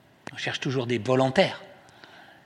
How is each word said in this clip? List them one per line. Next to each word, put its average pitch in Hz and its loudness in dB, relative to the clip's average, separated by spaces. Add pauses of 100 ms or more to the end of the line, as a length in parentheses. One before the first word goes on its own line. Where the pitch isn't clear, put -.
(320)
On 127 -16
cherche - -6
toujours 127 -2
des 120 0
volontaires. 131 2 (840)